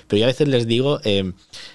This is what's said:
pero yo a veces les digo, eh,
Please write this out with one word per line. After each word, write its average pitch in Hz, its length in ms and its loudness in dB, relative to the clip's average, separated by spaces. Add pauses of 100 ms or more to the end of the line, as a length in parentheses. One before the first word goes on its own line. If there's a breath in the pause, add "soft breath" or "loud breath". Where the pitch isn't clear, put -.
pero 104 120 0
yo 110 60 2
a - 20 4
veces 139 200 0
les 123 200 2
digo, 127 360 0
eh, 98 280 0 (440 loud breath)